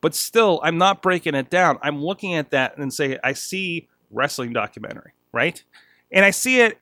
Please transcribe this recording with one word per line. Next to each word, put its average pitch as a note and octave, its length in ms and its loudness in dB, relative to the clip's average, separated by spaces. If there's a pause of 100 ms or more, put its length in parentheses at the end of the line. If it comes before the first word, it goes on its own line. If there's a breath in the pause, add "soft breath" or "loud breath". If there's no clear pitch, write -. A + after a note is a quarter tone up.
But E3 140 -2
still, G#3+ 480 2
I'm E3 160 0
not F#3+ 240 2
breaking F3 320 0
it C3+ 160 -2
down. F3 320 4
I'm D3 220 -4
looking F#3+ 300 -6
at D3+ 160 -4
that C3 280 0
and C#3 160 -6
say, C3+ 300 -4
"I C3+ 80 0
see F3+ 560 -8 (240)
wrestling B2 400 -4
documentary," G#2+ 600 -8 (200)
right? B2+ 320 -2 (480 soft breath)
And F#3+ 120 4
I G3+ 60 6
see B3+ 300 2
it A3+ 220 4